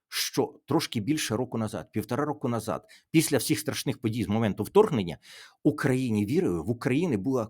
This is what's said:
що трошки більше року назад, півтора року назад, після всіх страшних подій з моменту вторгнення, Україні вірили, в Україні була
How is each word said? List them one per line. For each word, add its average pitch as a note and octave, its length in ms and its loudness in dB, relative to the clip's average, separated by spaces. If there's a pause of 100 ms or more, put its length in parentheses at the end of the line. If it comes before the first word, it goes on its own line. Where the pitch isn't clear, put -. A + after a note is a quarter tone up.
(120)
що - 420 -2 (120)
трошки C#3+ 340 0
більше C3 360 0
року A#2+ 220 -2
назад, G#2+ 340 -6
півтора A#2+ 320 -2
року D3 240 -4
назад, A2+ 380 -4 (240)
після D3+ 280 4
всіх A2+ 200 0
страшних - 420 -4
подій A2+ 240 -2
з - 40 -6
моменту G#2+ 340 0
вторгнення, A2+ 560 2 (440)
Україні B2+ 640 2
вірили, A#2 340 0
в F2 100 -4
Україні C3 460 0
була A#2 340 -2